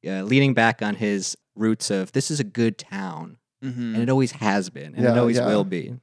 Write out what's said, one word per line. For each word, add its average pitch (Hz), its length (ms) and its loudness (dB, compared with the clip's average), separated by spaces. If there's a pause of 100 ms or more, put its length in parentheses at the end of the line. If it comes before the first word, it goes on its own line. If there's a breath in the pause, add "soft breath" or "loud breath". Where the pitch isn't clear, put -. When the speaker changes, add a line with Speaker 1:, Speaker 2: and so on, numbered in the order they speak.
Speaker 1:
uh, 95 160 -4
leaning 131 320 4
back 113 280 4
on 104 140 -2
his 101 400 -2 (200)
roots 110 340 0
of, 95 220 -2
"This - 180 -2
is 151 100 -2
a 120 40 0
good 113 340 0
town," 87 600 -10 (260)
Speaker 2:
Mm-hmm. 120 300 -6
Speaker 1:
and 113 80 0
it 120 80 0
always 131 220 2
has 98 380 0
been, 71 240 -16
and 120 100 -2
Speaker 3:
Yeah, 120 100 6
Speaker 1:
it 123 40 6
always 120 180 4
Speaker 3:
yeah. 123 100 2
Speaker 1:
will 104 180 2
be. 92 380 -6